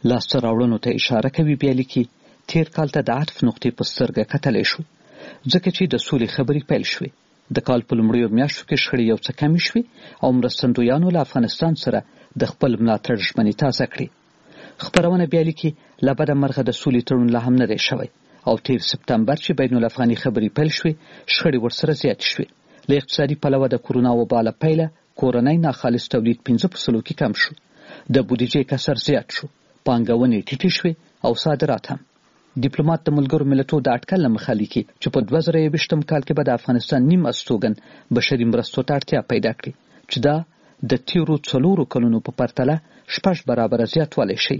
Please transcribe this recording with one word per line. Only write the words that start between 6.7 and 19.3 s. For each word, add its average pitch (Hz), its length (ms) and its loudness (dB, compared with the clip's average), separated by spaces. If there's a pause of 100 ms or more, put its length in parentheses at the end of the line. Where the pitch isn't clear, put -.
شوې. - 180 -8 (400)
د - 180 -2
کال 123 140 2
په 120 160 -2
لومړیو 113 400 2
میاشتو 143 260 -2
کې 151 180 -2
شخړې 123 280 -2
یو 107 80 2
څه - 220 -8
کمې 156 260 2
شوې 233 160 0 (400)
او 131 100 2
مرستندویانو 123 760 2
له 175 100 2
افغانستان 139 540 0
سره 113 280 -2 (380)
د - 120 -2
خپل 139 240 0
ملاتړ 113 400 0
ژمنې 110 460 0
تازه 131 220 0
کړې. - 220 -8 (720)
خپرونه 175 480 2
بیا 165 160 2
لیکي، 160 280 -2 (320)
له 135 120 2
بده 147 200 0
مرغه 139 280 0
د 120 180 0
سولې 123 240 2
تړون 123 260 2
لا 117 160 2
هم 127 80 4
نه 127 120 4
دی 107 120 -2 (100)
شوی 123 200 -4 (380)
او 117 100 4
تیر 120 240 -2 (100)
سپتمبر 120 460 0